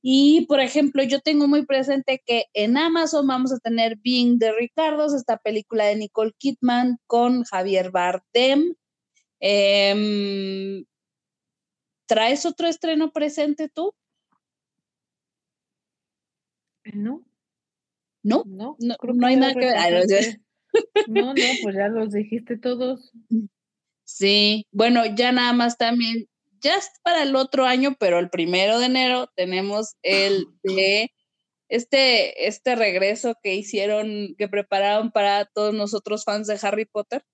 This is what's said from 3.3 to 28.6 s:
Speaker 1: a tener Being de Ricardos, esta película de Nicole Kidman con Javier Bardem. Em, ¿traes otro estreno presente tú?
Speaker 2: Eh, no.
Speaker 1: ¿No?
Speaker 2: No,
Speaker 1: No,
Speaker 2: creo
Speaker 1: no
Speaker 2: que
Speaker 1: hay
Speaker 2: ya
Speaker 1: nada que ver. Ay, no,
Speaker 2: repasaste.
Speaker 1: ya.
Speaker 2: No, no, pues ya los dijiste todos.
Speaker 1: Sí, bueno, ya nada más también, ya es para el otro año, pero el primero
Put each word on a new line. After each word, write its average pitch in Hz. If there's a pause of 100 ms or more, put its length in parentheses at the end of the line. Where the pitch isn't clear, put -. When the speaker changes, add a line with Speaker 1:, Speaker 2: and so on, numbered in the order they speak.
Speaker 1:
a 262
tener 226
Being 247
de 220
Ricardos, 302
esta 247
película 220
de 208
Nicole 220
Kidman 247 (100)
con 240
Javier 185
Bardem. 240 (680)
Em, 196 (1200)
¿traes 233
otro 339
estreno 320
presente 294
tú? 349 (3000)
Speaker 2:
Eh, 214
no. 233 (1000)
Speaker 1:
¿No? 226
Speaker 2:
No, 208
Speaker 1:
No, 233
Speaker 2:
creo 247
Speaker 1:
no 247
Speaker 2:
que 247
Speaker 1:
hay 254
Speaker 2:
ya 262
Speaker 1:
nada 262
que 247
ver. 254
Ay, 175
no, 180
Speaker 2:
repasaste. 196
Speaker 1:
ya. 214 (680)
Speaker 2:
No, 254
no, 254
pues 202
ya 202
los 220
dijiste 220
todos. 247 (920)
Speaker 1:
Sí, 208
bueno, 233
ya 233
nada 247
más 240
también, 226 (340)
ya 320
es 392 (140)
para 339
el 269
otro 262
año, 254
pero 175
el 180
primero 185